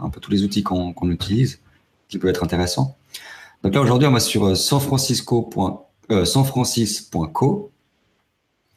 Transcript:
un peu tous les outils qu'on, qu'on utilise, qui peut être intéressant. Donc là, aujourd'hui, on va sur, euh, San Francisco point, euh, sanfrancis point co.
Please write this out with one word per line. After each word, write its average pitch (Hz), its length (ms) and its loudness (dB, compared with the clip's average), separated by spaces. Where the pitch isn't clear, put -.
un - 80 -8
peu - 100 -12
tous - 120 -8
les 98 120 2
outils 101 200 -2
qu'on, 90 280 -2
qu'on 87 200 -2
utilise, 104 480 -2
qui 101 80 -10
peut 92 120 0
être 90 140 -2
intéressant. 90 540 -2
Donc 98 140 0
là, 143 60 4
aujourd'hui, 123 260 4
on 139 40 6
va 117 100 4
sur, 104 240 0
euh, 92 100 4
San 139 240 2
Francisco 131 640 0
point, - 380 -4
euh, 95 140 4
sanfrancis 127 880 0
point 80 160 -2
co. - 420 -2